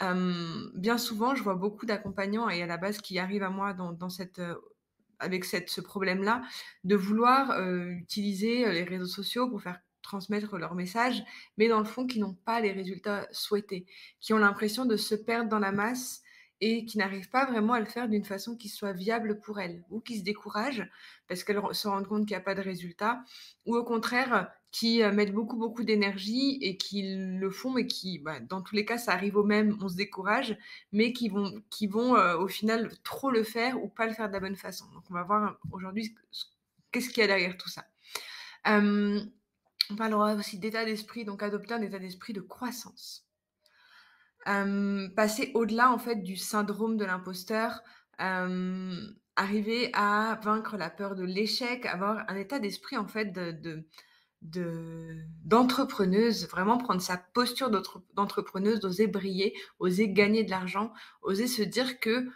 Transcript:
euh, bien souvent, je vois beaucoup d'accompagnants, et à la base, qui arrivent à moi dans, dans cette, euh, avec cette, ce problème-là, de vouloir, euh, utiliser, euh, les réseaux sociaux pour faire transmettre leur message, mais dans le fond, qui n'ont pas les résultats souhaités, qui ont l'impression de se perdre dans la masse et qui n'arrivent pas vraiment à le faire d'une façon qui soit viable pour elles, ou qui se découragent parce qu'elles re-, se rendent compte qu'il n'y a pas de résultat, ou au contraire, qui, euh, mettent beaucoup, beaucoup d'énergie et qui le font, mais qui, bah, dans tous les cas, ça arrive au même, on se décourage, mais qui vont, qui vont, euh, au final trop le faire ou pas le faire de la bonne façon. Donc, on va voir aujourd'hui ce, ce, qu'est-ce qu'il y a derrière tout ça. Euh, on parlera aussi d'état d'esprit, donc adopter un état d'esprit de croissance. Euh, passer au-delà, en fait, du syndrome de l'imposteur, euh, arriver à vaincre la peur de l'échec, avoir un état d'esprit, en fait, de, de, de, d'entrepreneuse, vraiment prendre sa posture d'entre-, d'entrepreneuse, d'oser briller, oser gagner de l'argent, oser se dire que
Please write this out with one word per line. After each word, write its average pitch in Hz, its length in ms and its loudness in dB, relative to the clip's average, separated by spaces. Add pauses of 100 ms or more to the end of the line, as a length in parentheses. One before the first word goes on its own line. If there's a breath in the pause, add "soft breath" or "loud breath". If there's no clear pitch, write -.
euh, 180 720 0
bien 220 240 0
souvent, 233 380 0
je 233 80 -2
vois 202 100 0
beaucoup 208 320 -4
d'accompagnants, 202 640 -2
et 175 140 0
à - 20 -4
la 170 120 -4
base, 202 200 -2
qui 180 220 -4
arrivent 196 240 -2
à 190 80 -2
moi 196 220 -2
dans, 180 200 -6
dans 180 160 -6
cette, 185 300 -10
euh, 175 160 -6 (640)
avec 185 260 -2
cette, 175 240 -4
ce - 120 -6
problème-là, 190 600 0 (420 loud breath)
de 190 120 4
vouloir, 233 560 6
euh, 180 400 0
utiliser, 202 720 0
euh, 208 60 4
les 175 140 2
réseaux 180 200 -4
sociaux 202 420 -2
pour 208 140 -4
faire 180 180 -8 (220)
transmettre 208 560 -4
leur 160 160 -6
message, 208 500 0 (360 loud breath)
mais 214 80 8
dans 226 100 6
le 214 80 4
fond, 254 220 -4
qui 240 120 -2
n'ont 190 140 0
pas 226 260 -2
les 208 120 2
résultats 190 600 -4
souhaités, 196 540 -4 (340 loud breath)
qui - 140 0
ont 220 60 6
l'impression 214 460 4
de 220 120 4
se - 160 -2
perdre 226 360 0
dans 214 100 2
la 196 120 2
masse 226 520 -2 (360 loud breath)
et 226 260 2
qui 220 120 -6
n'arrivent 196 320 -2
pas 262 160 4
vraiment 226 280 2
à 240 60 2
le 214 60 0
faire 233 240 -4
d'une 208 160 2
façon 202 300 -8
qui 214 120 -14
soit 202 240 -6
viable 208 500 -2
pour 208 180 -8
elles, 175 320 -6
ou 214 80 -6
qui 233 180 -8
se 196 60 -6
découragent 208 640 -4 (380 loud breath)
parce 180 160 -6
qu'elles 202 160 0
re-, 196 140 -2
se - 140 -4
rendent 196 200 -2
compte 214 180 0
qu'il 208 100 -2
n'y 185 60 -4
a - 20 -12
pas 196 120 -2
de 196 60 -4
résultat, 190 600 -4 (440 loud breath)
ou 226 80 2
au 233 80 2
contraire, 233 640 2 (220)
qui, 226 320 4
euh, 202 80 6
mettent 202 220 4
beaucoup, 220 220 -2
beaucoup 233 280 -4
d'énergie 208 800 2
et 185 160 -2
qui 196 380 -4
le 190 360 -2
font, 262 200 -4
mais 254 140 2
qui, 180 320 -6
bah, 143 220 -8
dans 180 240 -6
tous 196 100 -16
les 208 120 2
cas, 233 120 -2
ça 240 140 0
arrive 190 260 2
au 208 60 6
même, 208 380 4
on 196 60 -4
se 175 80 -6
décourage, 208 600 -2 (340 loud breath)
mais 226 220 4
qui 240 160 -2
vont, 202 400 -4
qui - 160 -4
vont, 233 300 4
euh, 180 220 6
au 190 100 2
final 220 440 0 (120)
trop - 260 -2
le 226 140 4
faire 233 400 0
ou 208 40 -6
pas 226 200 -2
le 226 60 -2
faire 220 140 -4
de 196 60 -6
la 196 60 -2
bonne 190 160 -4
façon. 185 300 -12 (100)
Donc, 165 160 -18
on - 20 -12
va 175 100 -2
voir 208 360 2 (120)
aujourd'hui 190 340 -6
ce, - 340 -14
ce, - 60 -10 (460)
qu'est-ce 247 180 -2
qu'il 233 120 2
y - 20 8
a 208 40 6
derrière 185 300 2
tout 185 120 -12
ça. - 160 -12 (840 loud breath)
Euh, 208 540 4 (720)
on 208 40 -8
parlera 214 380 2
aussi 208 240 -6
d'état 220 280 -4
d'esprit, 220 380 -6
donc 202 200 -8
adopter 202 320 -4
un 233 80 -2
état 190 160 -6
d'esprit 185 340 -12
de 196 80 -8
croissance. - 840 -12 (1200 soft breath)
Euh, 196 600 0
passer 214 460 2
au-delà, 233 360 4
en 240 60 4
fait, 233 260 -2
du 185 140 -6
syndrome 208 580 0
de 208 80 0
l'imposteur, 190 800 -4 (400 loud breath)
euh, 185 760 -2 (400)
arriver 214 580 2
à 208 480 2
vaincre 214 360 0
la 170 120 -2
peur 196 260 -6
de 185 80 -4
l'échec, 220 640 0
avoir 196 440 -2
un 190 60 -2
état 196 240 -4
d'esprit, 208 360 -6
en 208 120 -2
fait, 220 180 -2
de, 175 260 -4
de, 160 340 -8 (560 soft breath)
de, 165 760 -6 (260)
d'entrepreneuse, 214 1040 4
vraiment 196 300 4
prendre 190 240 0
sa 180 160 -2
posture 247 520 0
d'entre-, 190 340 0 (100)
d'entrepreneuse, 202 640 2
d'oser 196 280 4
briller, 190 460 0 (260 loud breath)
oser 185 300 4
gagner 208 360 6
de 185 60 -2
l'argent, 190 420 -2 (300 loud breath)
oser 196 240 2
se 220 160 2
dire 254 360 0
que 254 360 2